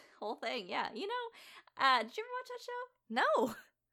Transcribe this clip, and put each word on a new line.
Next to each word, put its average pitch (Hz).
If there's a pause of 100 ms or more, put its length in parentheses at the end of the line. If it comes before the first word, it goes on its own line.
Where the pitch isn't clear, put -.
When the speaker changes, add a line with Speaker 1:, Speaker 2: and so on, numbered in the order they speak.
Speaker 1:
<laughs> -
whole 214
thing, 226
yeah. 220
You 370
know, -
uh, 262
did 226
you 440
ever 494
watch 494
that 508
show? 494 (640)
Speaker 2:
No. 220 (380)